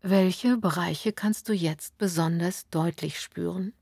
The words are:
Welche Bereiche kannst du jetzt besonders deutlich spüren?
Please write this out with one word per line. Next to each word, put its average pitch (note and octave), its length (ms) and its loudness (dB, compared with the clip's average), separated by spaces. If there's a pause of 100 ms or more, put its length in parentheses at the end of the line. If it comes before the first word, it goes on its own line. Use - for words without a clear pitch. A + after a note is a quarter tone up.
Welche G3 560 2
Bereiche F3 560 -2
kannst - 340 -4
du A3 60 -2
jetzt E3 460 -4
besonders E3+ 720 2
deutlich D#3+ 500 -2
spüren? F3+ 640 -6